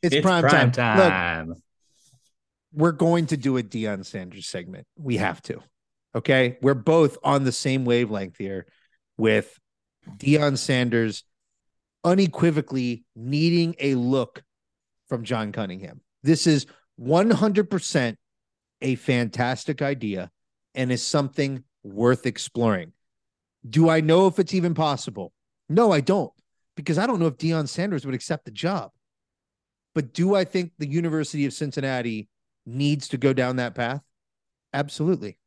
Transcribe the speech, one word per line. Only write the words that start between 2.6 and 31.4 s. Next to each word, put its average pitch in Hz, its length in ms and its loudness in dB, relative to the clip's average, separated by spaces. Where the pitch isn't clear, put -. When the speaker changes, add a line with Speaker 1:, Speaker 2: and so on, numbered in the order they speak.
Speaker 1:
we're 160 200 2
going 165 340 2
to 156 100 -2
do 131 200 0
a 123 80 -2
Deion 104 420 -6
Sanders 92 400 -12
segment. 90 400 -12
We 131 200 -4
have 92 260 -2
to. - 180 -12
Okay? 123 480 2
We're 139 120 4
both 151 500 2
on 143 180 2
the 131 80 0
same 135 340 -2
wavelength 107 540 0
here 98 280 -10
with 107 420 0
Deion 139 480 2
Sanders 117 680 0
unequivocally 151 1000 0
needing 165 640 0
a 135 160 0
look 123 460 -2
from 117 160 -6
John 113 260 -4
Cunningham. 95 500 -10
This 156 240 4
is 151 200 4
one 165 360 2
hundred 202 400 2
percent 131 480 -2
a 131 140 0
fantastic 123 880 -2
idea 107 480 -6
and 127 180 -2
is 120 120 -2
something 139 600 -2
worth 113 440 0
exploring. 110 680 -2
Do 156 200 4
I 160 120 4
know 165 280 4
if - 100 -4
it's 185 160 0
even 175 200 0
possible? 131 580 -4
No, 208 220 4
I 160 100 4
don't, 185 320 0
because 156 220 -2
I 202 80 0
don't 240 120 0
know 165 80 2
if 143 100 -2
Deion 160 320 -2
Sanders 170 380 -6
would 135 80 -6
accept 147 300 -8
the 113 80 -18
job. 156 400 -6
But 139 180 -4
do 190 240 2
I 190 80 4
think 180 340 -4
the 151 100 -6
University 156 560 -2